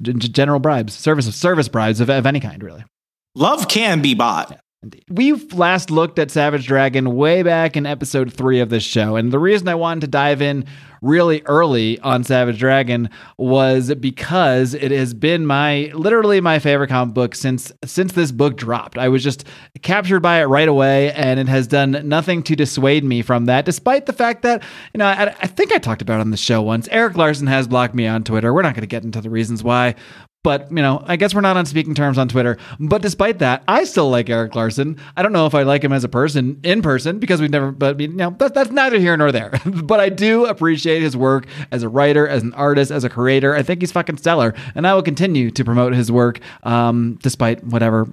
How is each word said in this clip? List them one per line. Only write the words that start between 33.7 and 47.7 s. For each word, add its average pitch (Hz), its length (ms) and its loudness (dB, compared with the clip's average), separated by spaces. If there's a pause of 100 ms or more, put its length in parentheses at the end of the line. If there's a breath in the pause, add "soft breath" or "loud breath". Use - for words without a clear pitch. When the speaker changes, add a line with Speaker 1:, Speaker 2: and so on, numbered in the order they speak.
Speaker 1:
still 156 240 2
like 120 220 0
Eric 113 240 -2
Larson. 120 420 -2 (200 loud breath)
I - 60 0
don't - 100 0
know 165 140 2
if 147 80 -2
I 143 100 2
like 139 180 2
him 139 100 0
as 135 120 0
a 131 40 -6
person, 139 540 -2
in 185 180 0
person, 156 380 -2
because 185 220 0
we've 151 100 0
never, 139 220 -2
but, 139 280 -2
you 147 80 -4
know, 180 300 -6
that's, 277 160 0
that's 269 160 0
neither 262 280 0
here 175 180 2
nor 151 140 4
there. 110 220 -4 (120)
<laughs> - 0 -
But 185 360 0
I 196 80 4
do 220 380 2
appreciate 165 560 0
his 139 140 -2
work 131 300 2 (260 loud breath)
as 123 100 -4
a 113 60 -6
writer, 143 380 4
as 139 160 -2
an 120 120 -6
artist, 139 360 2
as 143 140 -2
a 120 60 -2
creator. 135 440 2
I 147 80 0
think 180 200 -2
he's 175 100 -4
fucking 170 260 -4
stellar, 143 360 0 (200 loud breath)
and 151 120 -2
I 196 80 4
will 190 80 2
continue 147 480 0
to 123 140 -2
promote 123 280 2
his 123 180 0
work, 120 280 2 (240 loud breath)
um, 120 600 0
despite 117 420 0
whatever, 113 480 0